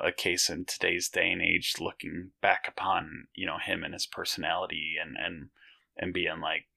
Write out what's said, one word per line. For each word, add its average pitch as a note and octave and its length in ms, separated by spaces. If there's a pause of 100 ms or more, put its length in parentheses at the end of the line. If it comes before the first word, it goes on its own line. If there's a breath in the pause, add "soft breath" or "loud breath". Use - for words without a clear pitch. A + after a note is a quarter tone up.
a F2+ 60
case - 380
in E2+ 160
today's F2 440
day F2+ 220
and F2 100
age F2 380
looking E2+ 500 (120)
back G2 260
upon, E2+ 680
you F#2 140
know, E2 100
him F2 260
and D#2 120
his - 100
personality E2 880 (100)
and, D2 140
and, E2 320 (480 soft breath)
and F2+ 160
being E2 260
like, D#2 260 (120)